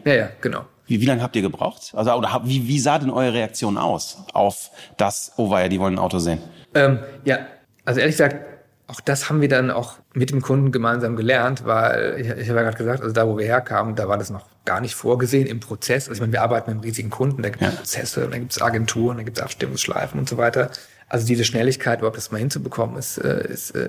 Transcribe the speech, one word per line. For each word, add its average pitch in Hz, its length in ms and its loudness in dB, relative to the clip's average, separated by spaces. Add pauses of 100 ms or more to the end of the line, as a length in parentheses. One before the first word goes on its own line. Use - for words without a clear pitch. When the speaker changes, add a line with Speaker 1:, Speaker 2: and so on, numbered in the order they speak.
Speaker 1:
Ja, 143 100 4
ja, 110 160 2 (120)
genau. - 240 -4 (220)
Speaker 2:
Wie, 117 120 2
wie 117 60 2
lange 127 160 2
habt 120 160 -2
ihr 104 40 2
gebraucht? - 540 -4
Also, 113 180 2
oder 110 200 0
hab-, 120 120 -2
wie, 127 220 0
wie 143 120 2
sah 143 200 4
denn 131 120 0
eure 127 200 2
Reaktion 110 460 0
aus - 400 -2 (160)
auf - 380 0 (260)
das, - 400 -2
„Oh 110 120 2
weia, 92 200 4
die 92 100 0
wollen 95 140 2
ein 92 60 -2
Auto 92 200 0
sehen“? 85 200 0 (340)
Speaker 1:
Ähm, 139 260 6 (240)
ja, 131 160 0 (460)
also 123 160 2
ehrlich 151 160 2
gesagt, 143 180 4 (560)
auch - 80 -12
das - 300 -2
haben 151 100 2
wir 143 80 4
dann 131 240 4
auch - 240 -4 (180)
mit 127 180 2
dem 135 100 2
Kunden 135 320 2
gemeinsam 120 420 0
gelernt, 123 500 2
weil 113 540 2
ich, 120 80 -4
ich 117 220 -6
habe 117 100 4
ja 117 40 4
gerade 113 140 0
gesagt, 120 240 -2
also 113 120 -4
da, 113 120 4
wo 107 120 2
wir 107 80 -2
herkamen, 110 500 0
da 104 140 -2
war 104 80 2
das 104 120 -6
noch 98 160 -10 (200)
gar 95 160 -2
nicht 120 140 -6
vorgesehen 123 520 2
im 117 140 -6
Prozess. 120 480 -2
Also 113 60 -6
ich 104 40 -8
meine, 113 140 0
wir - 80 2
arbeiten 117 280 2
mit 110 60 -2
einem 110 80 -6
riesigen 113 260 -6
Kunden, 131 320 0
da 107 80 -2
gibt's 110 160 -2
Speaker 2:
Ja. 151 60 2
Speaker 1:
Prozesse, 127 580 -4
da 127 80 -6
gibt's 123 240 -6
Agenturen, 117 540 0
da 113 80 -10
gibt's 113 160 -10
Abstimmungsschleifen - 800 -4
und 135 80 -2
so 123 100 -4
weiter. 120 340 2 (360)
Also 113 180 0
diese 117 200 4
Schnelligkeit, 117 540 0
überhaupt 110 180 -2
das - 140 -10
mal 107 80 -4
hinzubekommen, 117 580 -4
ist, - 200 -8
äh, - 300 0
ist, - 240 -10
äh, 62 180 -4